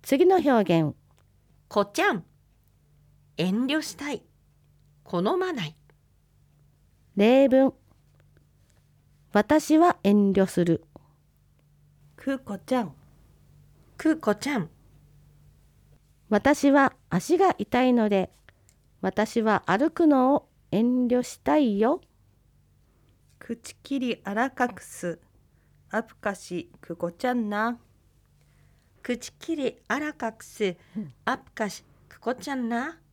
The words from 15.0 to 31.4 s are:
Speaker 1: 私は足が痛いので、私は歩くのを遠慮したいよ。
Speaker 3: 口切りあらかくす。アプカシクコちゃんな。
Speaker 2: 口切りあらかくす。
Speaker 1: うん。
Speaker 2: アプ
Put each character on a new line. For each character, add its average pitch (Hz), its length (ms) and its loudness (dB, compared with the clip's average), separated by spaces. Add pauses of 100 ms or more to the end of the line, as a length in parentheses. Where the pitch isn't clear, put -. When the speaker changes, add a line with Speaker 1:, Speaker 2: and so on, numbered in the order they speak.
Speaker 1:
私 269 400 2
は 277 240 4 (160)
足 320 300 0
が 381 180 4
痛 247 280 -2
い 254 80 2
の 226 140 2
で、 196 240 0 (680)
私 208 400 -2
は 214 240 0
歩 240 240 0
く 339 160 0
の 269 300 4
を - 120 -4 (240)
遠 247 360 0
慮 247 160 0
し - 160 -14
た 294 180 0
い 220 220 2
よ。 277 220 0 (1400)
Speaker 3:
口 - 380 -16
切 277 220 -8
り 240 240 -6
あ 202 120 -8
ら 254 160 -2
か 247 180 -4
く 190 120 -16
す。 - 380 -10 (680)
ア 220 140 -4
プ - 140 -20
カ 196 180 -8
シ - 340 -12 (100)
ク - 160 -12
コ 175 160 -6
ち - 140 -10
ゃ 247 80 -2
ん 226 160 -4
な。 220 300 -4 (1200)
Speaker 2:
口 240 320 -8
切 - 220 -8
り 269 220 -6 (100)
あ 247 120 -4
ら 302 140 -8
か 226 200 -8
く - 100 -20
す。 190 340 -6 (180)
Speaker 1:
う 214 40 -8
ん。 160 120 -12 (140)
Speaker 2:
ア 262 140 -4
プ - 120 -20